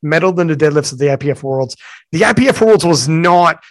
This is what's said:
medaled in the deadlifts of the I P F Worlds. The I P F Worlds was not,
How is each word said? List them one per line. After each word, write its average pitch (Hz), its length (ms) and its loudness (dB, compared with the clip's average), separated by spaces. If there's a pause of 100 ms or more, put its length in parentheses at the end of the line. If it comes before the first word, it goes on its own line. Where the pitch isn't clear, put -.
medaled 165 380 0
in 175 80 0
the 156 100 -2
deadlifts 147 360 0
of 127 60 -14
the 143 140 0
I 135 40 -2
P 143 140 -4
F 135 120 -8
Worlds. 135 340 -6 (360)
The 170 120 -2
I 233 100 2
P 254 140 2
F - 120 0
Worlds 220 240 4
was 147 240 0
not, 170 520 2 (100)